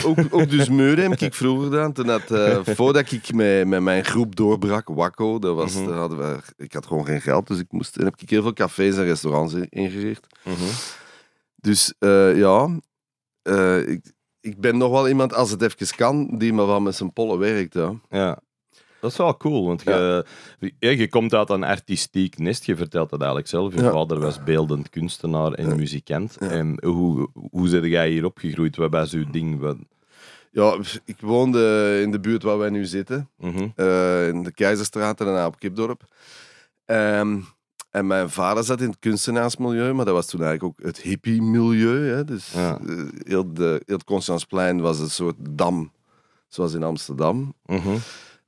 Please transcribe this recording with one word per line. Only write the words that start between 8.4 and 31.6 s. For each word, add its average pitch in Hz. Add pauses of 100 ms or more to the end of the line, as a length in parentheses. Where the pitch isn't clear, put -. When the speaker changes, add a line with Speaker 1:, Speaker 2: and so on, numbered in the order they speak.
Speaker 1:
veel 110
cafés 98
en 95
restaurants 78
in-, 87
ingericht. 101 (160)
Speaker 2:
Mhm. 90 (1000)
Speaker 1:
Dus, -
eh, 98
ja, 113 (600)
eh, 92
ik, - (280)
ik 101
ben 120
nog 123
wel 135
iemand, 131
als 113
het 104
even 104
kan, 135
die 113
maar 104
wel 101
met 98
zijn 92
pollen 110
werkt. 101
Ja. 87 (160)
Speaker 2:
Ja. 95 (600)
Dat 123
is -
wel 170
cool, 143
want 87
Speaker 1:
Ja. 98
Speaker 2:
je, 90 (540)
ja, 117
je 123
komt 113
uit 107
een 98
artistiek 95
nest, 90
je 95
vertelt 80
dat 76
eigenlijk 71
zelf. 92
Je 90
Speaker 1:
Ja. 123
Speaker 2:
vader 80
was 73
beeldend 76
kunstenaar 80
en 78
Speaker 1:
Ja. 76
Speaker 2:
muzikant. 76
Speaker 1:
Ja. 95
Speaker 2:
En 80
hoe, 85
hoe 90
ben 85
jij 82
hier 82
opgegroeid? 80
Wat 80
was 80
uw 76
ding? 80
Wat 73 (760)
Speaker 1:
Ja, 104 (280)
ik 104
woonde 110